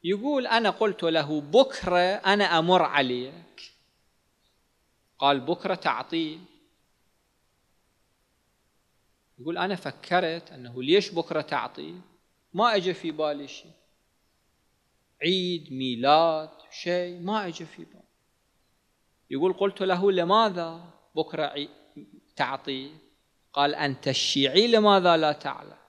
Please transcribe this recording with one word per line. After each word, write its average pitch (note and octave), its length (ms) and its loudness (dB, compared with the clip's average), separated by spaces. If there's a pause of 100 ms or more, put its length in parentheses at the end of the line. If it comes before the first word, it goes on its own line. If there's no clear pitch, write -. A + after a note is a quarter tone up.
يقول: A#3+ 440 -2
"أنا A3 220 2
قلت F#3+ 340 -2
له: D#3 380 0
'بكرة F3+ 580 4
أنا F#3+ 600 2
أمر F3 220 4
عليك.'" C3+ 920 -4 (1500)
قال: C#3 200 2
"بكرة F3 360 -4
تعطيل." D#3+ 640 -6 (3000)
يقول: D#3+ 180 -6
"أنا F#3 180 -2
فكرت E3+ 760 -4
أنه B2+ 320 -12
ليش F#3 260 2
بكرة E3 320 -4
تعطيل، D3 600 -8 (520)
ما G#3+ 220 2
أجى F3+ 180 0
في E3 180 -8
بالي D3 360 -6
شيء، - 240 -20 (1500)
عيد، F3 500 -2
ميلاد، D3 760 2 (220)
شيء، F3+ 480 -6
ما G3 280 -4
أجى E3 180 -12
في E3 200 -20
بالي." - 220 -20 (1200)
يقول: D#3 240 0
"قلت G3 280 -4
له: F#3+ 300 2
'لماذا F3 840 0 (220)
بكرة D#3 300 -4
عي-، D3 240 -10 (680)
تعطيل؟' C3+ 640 -6 (560)
قال: C#3+ 220 2
'أنت C#3+ 320 -4
الشيعي، C#3 600 2
لماذا G3 500 6
لا D3+ 140 2
تعلم؟' - 460 -10 (120)